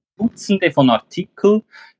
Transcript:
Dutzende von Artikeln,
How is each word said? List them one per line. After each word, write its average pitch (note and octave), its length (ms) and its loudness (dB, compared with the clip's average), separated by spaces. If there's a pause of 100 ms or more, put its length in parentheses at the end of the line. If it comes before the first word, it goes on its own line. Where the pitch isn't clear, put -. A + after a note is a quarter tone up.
(180)
Dutzende G3 540 -4
von C3+ 180 2
Artikeln, G3 760 -2 (360)